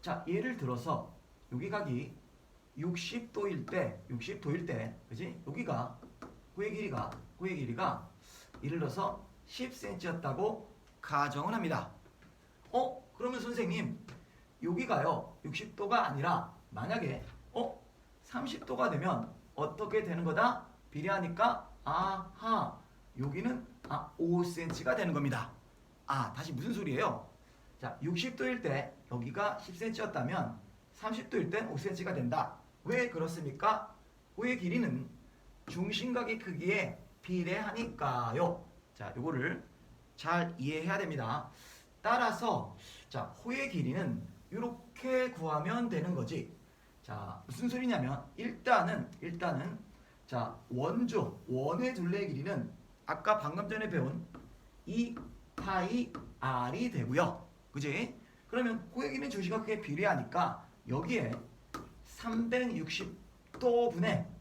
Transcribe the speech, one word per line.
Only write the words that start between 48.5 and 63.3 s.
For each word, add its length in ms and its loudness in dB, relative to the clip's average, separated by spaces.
일단은, 580 -2
자, 320 -2
원주, 680 2
원의 460 2
둘레의 360 0
길이는 420 -2
아까 320 2
방금 300 -2
전에 220 0
배운 360 0
이 300 0
파이 560 2
R이 520 0
되고요. 540 2
그지? 440 -2
그러면 300 2
호의 140 0
길이는 200 -2
중심각에 520 0
비례하니까 840 2
여기에 460 2
삼백육십 1120 0